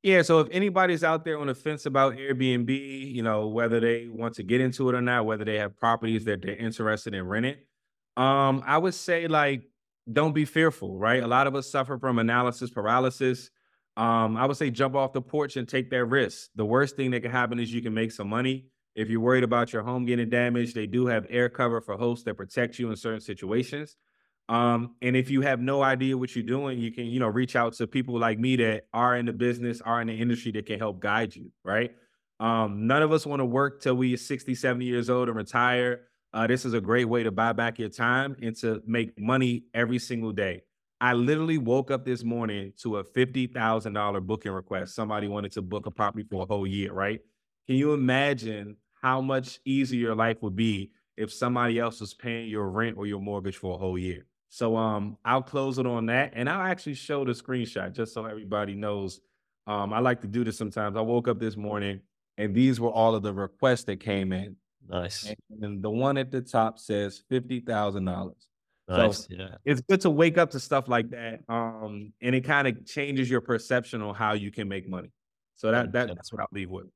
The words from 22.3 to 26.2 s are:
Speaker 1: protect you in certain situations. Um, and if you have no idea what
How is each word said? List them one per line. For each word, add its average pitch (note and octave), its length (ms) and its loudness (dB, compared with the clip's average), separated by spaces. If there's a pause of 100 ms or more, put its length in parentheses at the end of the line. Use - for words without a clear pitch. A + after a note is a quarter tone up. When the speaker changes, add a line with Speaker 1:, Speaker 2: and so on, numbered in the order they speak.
Speaker 1:
protect A#2+ 420 -4
you A#2+ 120 -4
in G#2 80 -6
certain A2 240 -6
situations. B2 760 -4 (540)
Um, A#2+ 520 2
and B2+ 140 2
if C3 140 2
you C#3 100 2
have C3+ 220 2
no C#3 200 2
idea C3+ 360 2
what B2+ 180 -6